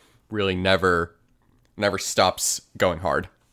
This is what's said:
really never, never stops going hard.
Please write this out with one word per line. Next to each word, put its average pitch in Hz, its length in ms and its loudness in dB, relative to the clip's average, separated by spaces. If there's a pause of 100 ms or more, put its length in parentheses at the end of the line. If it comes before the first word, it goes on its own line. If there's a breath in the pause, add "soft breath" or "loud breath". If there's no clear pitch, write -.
(300 soft breath)
really 98 240 -2
never, 90 600 0 (600)
never 101 220 -2
stops - 640 0 (160)
going 90 240 0
hard. 80 280 -2 (240)